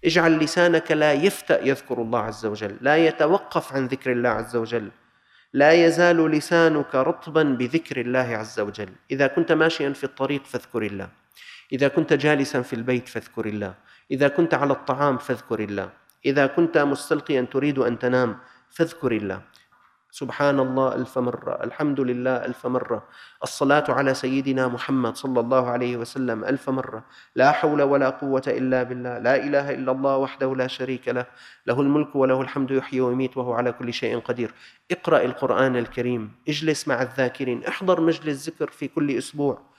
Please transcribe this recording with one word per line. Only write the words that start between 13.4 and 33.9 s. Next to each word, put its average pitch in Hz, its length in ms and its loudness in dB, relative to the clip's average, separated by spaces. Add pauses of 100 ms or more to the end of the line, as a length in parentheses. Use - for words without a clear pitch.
الله، 101 280 -6 (380)
إذا 139 160 2
كنت 165 260 2
على 139 200 2
الطعام 135 440 0
فاذكر 117 420 -6
الله، 101 300 -6 (360)
إذا 139 220 4
كنت 165 300 2
مستلقياً 143 640 0
تريد 135 380 -2
أن 117 200 0
تنام 123 380 0 (320)
فاذكر 160 420 -2
الله. 98 300 -4 (680)
سبحان 139 480 0
الله 131 360 0
ألف 127 220 -6
مرة، - 460 -4
الحمد 139 360 -4
لله 123 460 -2
ألف 123 220 -8
مرة، 123 400 -4 (360)
الصلاة 147 460 2
على 135 240 2
سيدنا 131 540 0
محمد 120 500 -2
صلى 127 220 -2
الله 123 300 0
عليه 123 280 -2
وسلم 117 460 -4
ألف 139 260 -4
مرة، 127 340 -6 (320)
لا 131 160 6
حول 147 300 2
ولا 139 280 4
قوة 135 380 -2
إلا 127 360 0
بالله، 123 340 -8
لا 120 180 4
إله 143 360 0
إلا 131 200 -4
الله 135 260 0
وحده 135 380 -2
لا 127 120 -2
شريك 127 400 -6
له، 123 180 -4 (420)
له 123 140 0
الملك 143 340 2
وله 131 260 2
الحمد 131 300 -4
يحيي 131 300 -2
ويميت 127 360 -2
وهو 123 160 -4
على 120 180 0
كل 120 220 -8